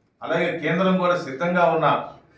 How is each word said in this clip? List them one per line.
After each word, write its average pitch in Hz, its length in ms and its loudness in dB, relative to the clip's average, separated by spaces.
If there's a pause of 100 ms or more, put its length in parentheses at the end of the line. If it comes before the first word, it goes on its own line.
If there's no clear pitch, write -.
(220)
అలాగే 165 360 -2
కేంద్రం 180 400 0
కూడా 175 200 2
సిద్ధంగా 175 460 -2 (100)
ఉన్న 151 120 2 (520)